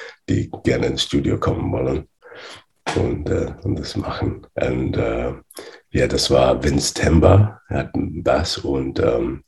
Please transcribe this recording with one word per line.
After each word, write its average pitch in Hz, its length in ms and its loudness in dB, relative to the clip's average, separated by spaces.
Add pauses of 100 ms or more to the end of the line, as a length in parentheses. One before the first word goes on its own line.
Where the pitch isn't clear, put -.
(280)
die - 220 0 (140)
gerne - 240 0
ins - 160 -2
Studio 67 360 0
kommen - 320 -2
wollen 64 360 -4 (880)
und, - 340 -2
äh, - 240 -2 (100)
und - 140 0
das - 180 -8
machen. - 600 -4
Und, 64 420 -2
äh, 60 360 -2 (580)
ja, - 160 2
das - 240 0
war 64 320 4
Vince 71 320 0
Temba, 90 760 6
er - 100 -2
hat - 140 -8
einen 82 300 -4
Bass 71 340 0
und, 67 420 -4
ähm, 58 480 0